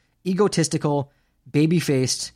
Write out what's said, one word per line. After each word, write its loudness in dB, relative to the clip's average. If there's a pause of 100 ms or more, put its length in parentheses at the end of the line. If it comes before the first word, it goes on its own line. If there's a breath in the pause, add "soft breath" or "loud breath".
(260 soft breath)
egotistical, 0 (360)
baby-faced, 0